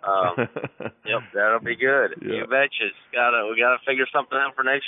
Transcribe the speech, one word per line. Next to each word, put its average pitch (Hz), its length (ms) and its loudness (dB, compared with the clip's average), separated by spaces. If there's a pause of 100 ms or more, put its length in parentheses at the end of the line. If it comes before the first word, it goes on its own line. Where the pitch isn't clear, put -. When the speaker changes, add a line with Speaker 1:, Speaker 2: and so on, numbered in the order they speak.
Speaker 1:
um, 95 300 2
Speaker 2:
<laughs> 120 100 0 (580)
Speaker 1:
yep, 110 160 -2 (120)
that'll 107 260 2
be 113 160 -6
good. 127 460 2
Speaker 2:
Yeah. 110 120 -4
Speaker 1:
You 110 140 -4
betcha. 131 460 0
It's - 20 -16 (180)
gotta, 120 380 2
we 113 80 -2
gotta 123 260 4
figure 131 280 2
something 135 240 0
out 135 180 -2
for 135 80 -2
next 135 240 0